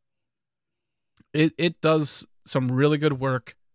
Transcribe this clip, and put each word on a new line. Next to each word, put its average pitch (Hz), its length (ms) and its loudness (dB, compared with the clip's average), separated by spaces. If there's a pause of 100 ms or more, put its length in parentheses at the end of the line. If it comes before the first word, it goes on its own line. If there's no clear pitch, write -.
(1300)
it, 156 260 2
it 165 220 -2
does 156 460 0 (180)
some 127 260 -2
really 147 280 2
good 143 220 -2
work. 131 360 -6 (180)